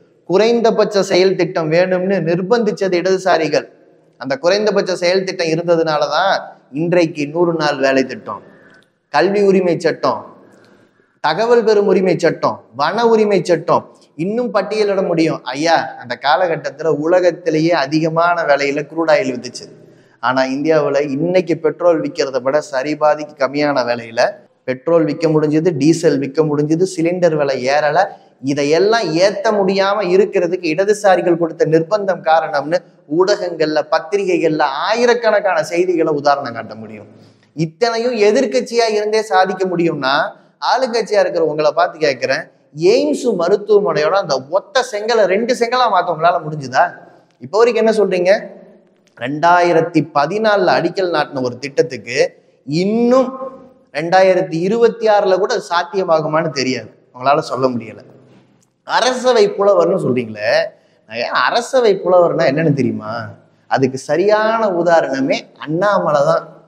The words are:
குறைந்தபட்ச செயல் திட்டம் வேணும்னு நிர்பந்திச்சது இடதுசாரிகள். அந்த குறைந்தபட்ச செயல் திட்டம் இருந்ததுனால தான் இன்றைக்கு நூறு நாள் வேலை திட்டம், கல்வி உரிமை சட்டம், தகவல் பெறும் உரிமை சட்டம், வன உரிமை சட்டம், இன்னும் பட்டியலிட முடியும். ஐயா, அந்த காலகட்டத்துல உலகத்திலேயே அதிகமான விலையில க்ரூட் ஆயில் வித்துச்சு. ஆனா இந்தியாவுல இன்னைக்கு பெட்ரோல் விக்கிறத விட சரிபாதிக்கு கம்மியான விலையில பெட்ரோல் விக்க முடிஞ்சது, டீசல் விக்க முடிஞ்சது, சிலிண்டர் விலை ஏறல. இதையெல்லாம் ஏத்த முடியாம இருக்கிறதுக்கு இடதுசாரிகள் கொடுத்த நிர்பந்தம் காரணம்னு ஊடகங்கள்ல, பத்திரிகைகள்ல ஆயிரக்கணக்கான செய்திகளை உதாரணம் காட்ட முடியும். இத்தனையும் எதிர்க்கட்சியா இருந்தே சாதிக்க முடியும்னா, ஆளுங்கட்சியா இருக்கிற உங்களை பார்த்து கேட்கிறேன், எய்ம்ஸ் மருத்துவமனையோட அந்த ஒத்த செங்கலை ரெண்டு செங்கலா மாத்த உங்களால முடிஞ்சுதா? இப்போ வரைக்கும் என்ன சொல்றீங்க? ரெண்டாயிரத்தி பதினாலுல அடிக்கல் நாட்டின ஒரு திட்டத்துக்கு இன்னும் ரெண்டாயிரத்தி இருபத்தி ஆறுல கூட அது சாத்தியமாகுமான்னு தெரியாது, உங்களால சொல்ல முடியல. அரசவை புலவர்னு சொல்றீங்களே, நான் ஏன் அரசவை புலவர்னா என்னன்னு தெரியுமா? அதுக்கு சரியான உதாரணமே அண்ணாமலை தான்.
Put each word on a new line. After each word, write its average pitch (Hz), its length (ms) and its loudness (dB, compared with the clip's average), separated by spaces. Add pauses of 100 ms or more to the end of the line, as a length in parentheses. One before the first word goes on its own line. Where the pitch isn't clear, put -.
(300)
குறைந்தபட்ச 208 800 2
செயல் 185 320 2
திட்டம் 165 320 -2
வேணும்னு 185 440 0 (120)
நிர்பந்திச்சது 190 720 -2
இடதுசாரிகள். 165 680 0 (560)
அந்த 135 120 -4 (100)
குறைந்தபட்ச 190 580 0
செயல் 185 260 0
திட்டம் 170 260 -4
இருந்ததுனால 160 600 0
தான் 185 180 2 (480)
இன்றைக்கு 165 440 0 (100)
நூறு 170 260 0
நாள் 147 240 0
வேலை 135 280 2
திட்டம், 107 300 -12 (720)
கல்வி 196 360 2
உரிமை 185 260 2 (100)
சட்டம், 139 380 -2 (1000)
தகவல் 220 440 2
பெறும் 202 240 4
உரிமை 185 260 2
சட்டம், 143 400 0 (240)
வன 196 320 0
உரிமை 208 260 2 (120)
சட்டம், 151 340 0 (380)
இன்னும் 226 340 -4
பட்டியலிட 196 540 0
முடியும். 160 280 0 (140)
ஐயா, 156 240 2 (240)
அந்த 120 120 -10 (120)
காலகட்டத்துல 160 680 0 (100)
உலகத்திலேயே 170 800 2
அதிகமான 160 680 0
விலையில 143 400 0
க்ரூட் 160 260 0
ஆயில் 135 200 -2
வித்துச்சு. 117 320 -14 (560)
ஆனா 131 180 0 (160)
இந்தியாவுல 147 420 0 (200)
இன்னைக்கு 170 360 0 (120)
பெட்ரோல் 160 400 0
விக்கிறத 139 380 -4
விட 139 120 0 (160)
சரிபாதிக்கு 151 600 -2 (120)
கம்மியான 143 340 -2 (140)
விலையில 117 280 -4 (460)
பெட்ரோல் 160 380 0
விக்க 147 280 -4
முடிஞ்சது, 151 360 2 (100)
டீசல் 151 480 2
விக்க 143 140 -4 (100)
முடிஞ்சது, 151 340 0 (120)
சிலிண்டர் 170 420 0
விலை 139 180 0 (160)
ஏறல. 151 260 2 (520)
இதையெல்லாம் 175 540 2 (180)
ஏத்த 208 240 0 (100)
முடியாம 196 400 0 (160)
இருக்கிறதுக்கு 185 580 0
இடதுசாரிகள் 185 680 0
கொடுத்த 160 220 -2 (100)
நிர்பந்தம் 165 520 0
காரணம்னு 156 520 0 (400)
ஊடகங்கள்ல, 175 600 0 (140)
பத்திரிகைகள்ல 160 680 0 (240)
ஆயிரக்கணக்கான 214 720 0 (100)
செய்திகளை 170 500 0
உதாரணம் 139 380 0
காட்ட 110 240 -12
முடியும். 107 260 -16 (480)
இத்தனையும் 233 600 -2 (120)
எதிர்க்கட்சியா 233 680 2
இருந்தே 214 340 0
சாதிக்க 190 420 2
முடியும்னா, 151 420 0 (560)
ஆளுங்கட்சியா 226 540 0
இருக்கிற 170 280 0
உங்களை 151 280 0
பார்த்து 170 260 -2
கேட்கிறேன், 135 380 -2 (500)
எய்ம்ஸ் 285 320 0 (160)
மருத்துவமனையோட 185 840 2
அந்த 147 140 -2 (200)
ஒத்த 247 340 -2
செங்கலை 214 420 0
ரெண்டு 233 280 0
செங்கலா 240 320 0
மாத்த 180 220 2
உங்களால 170 300 2
முடிஞ்சுதா? 147 380 -2 (640)
இப்போ 160 160 -2
வரைக்கும் 226 220 2
என்ன 220 160 2
சொல்றீங்க? 185 340 2 (840)
ரெண்டாயிரத்தி 165 840 2 (160)
பதினாலுல 185 600 2
அடிக்கல் 175 360 -4
நாட்டின 139 320 -2
ஒரு 120 160 -6
திட்டத்துக்கு 139 540 -4 (500)
இன்னும் 233 600 2 (680)
ரெண்டாயிரத்தி 175 720 2
இருபத்தி 226 400 2
ஆறுல 196 360 2
கூட 214 120 -2
அது 190 160 -6
சாத்தியமாகுமான்னு 160 880 0
தெரியாது, 123 320 -4 (240)
உங்களால 139 360 0
சொல்ல 127 240 -2
முடியல. 107 260 -10 (840)
அரசவை 233 560 2 (140)
புலவர்னு 190 440 2
சொல்றீங்களே, 110 480 -4 (600)
நான் 113 120 -10
ஏன் - 240 -4
அரசவை 233 460 2 (100)
புலவர்னா 170 480 4
என்னன்னு 151 300 0
தெரியுமா? 110 340 -2 (640)
அதுக்கு 131 220 0 (120)
சரியான 214 580 2 (120)
உதாரணமே 147 580 2 (280)
அண்ணாமலை 175 600 0
தான். 165 160 0 (240)